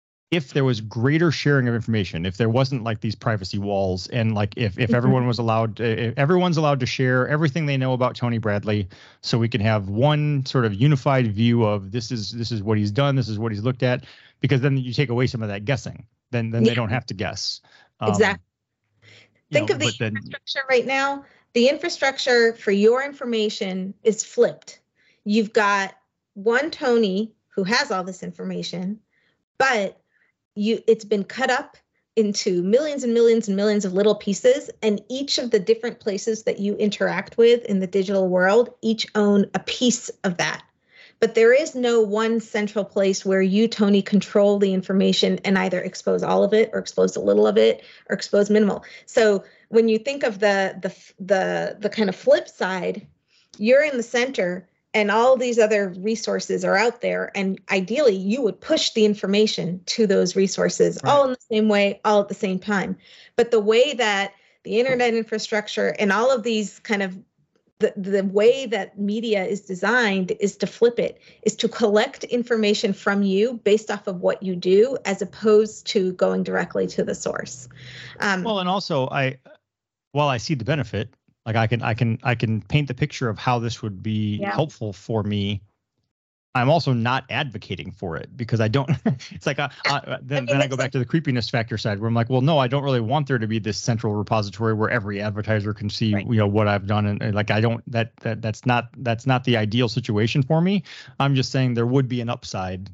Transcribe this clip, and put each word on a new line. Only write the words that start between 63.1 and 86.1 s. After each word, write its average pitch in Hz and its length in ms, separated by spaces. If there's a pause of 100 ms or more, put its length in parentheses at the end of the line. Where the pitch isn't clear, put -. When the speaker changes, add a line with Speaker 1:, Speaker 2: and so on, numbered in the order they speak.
Speaker 2:
But 233 160
the 226 80
way 226 340
that 208 400 (300)
the 196 160
internet 247 340
infrastructure 214 840
and 208 120
all 226 200
of 254 100
these 214 380
kind 202 240
of 190 120 (680)
the, 208 160
the 196 260
way 220 440
that 202 320
media 208 440
is 196 180
designed 196 800
is 196 180
to 196 100
flip 233 320
it, - 200 (220)
is - 160
to 233 100
collect 220 580
information 220 680
from 202 300
you 208 400
based 214 260
off 208 180
of 180 140
what 190 220
you 190 120
do, 196 480
as 196 180
opposed 214 680
to 185 260
going 185 300
directly 185 440
to 180 160
the - 120
source. - 520 (520)
Um, 190 240
Speaker 1:
Well, 214 160
and 180 100
also, 165 400
I, 131 300 (720)
while 147 160
I 131 100
see 139 160
the 113 120
benefit, 117 500 (300)
like, 110 100
I 113 100
can, 113 160
I 117 140
can, 113 260
I 123 140
can 110 260
paint 147 260
the 123 60
picture 139 340
of 107 120
how 123 180
this 117 240
would 95 220
be 107 380
Speaker 2:
Yeah. 143 120
Speaker 1:
helpful 110 400
for 110 300
me, 101 400 (920)